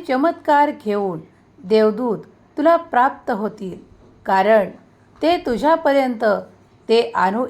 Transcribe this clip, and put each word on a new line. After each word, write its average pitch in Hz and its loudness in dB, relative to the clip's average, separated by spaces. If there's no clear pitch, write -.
चमत्कार 294 0
घेऊन 202 -4
देवदूत 214 2
तुला 320 4
प्राप्त 277 -2
होतील, 196 -8
कारण 196 2
ते 330 2
तुझ्यापर्यंत 277 0
ते 233 2
आणू 202 -2